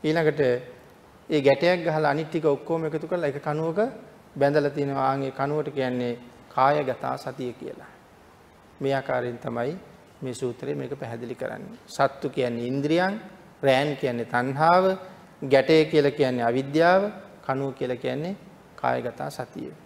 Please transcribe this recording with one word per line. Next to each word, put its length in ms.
ඊළඟට 380
ඒ 120
ගැටයක් 420
ගහලා 280
අනිත් 180
ටික 160
ඔක්කොම 400
එකතු 220
කරලා 220
එක 120
කණුවක 380
බැඳලා 360
තිනවා. 340
ආන් 180
ඒ 80
කණුවට 400
කියන්නේ 480
කායගත 540
සතිය 380
කියලා. 380
මේ 160
ආකාරයෙන් 440
තමයි 360
මේ 140
සූත්‍රයේ 420
මේක 200
පැහැදිලි 400
කරන්නේ. 520
සත්තු 420
කියන්නේ 380
ඉන්ද්‍රියන්, 460
රෑන් 380
කියන්නේ 280
තණ්හාව, 600
ගැටය 420
කියලා 260
කියන්නේ 320
අවිද්‍යාව, 580
කණුව 320
කියලා 220
කියන්නේ 400
කායගත 560
සතිය. 420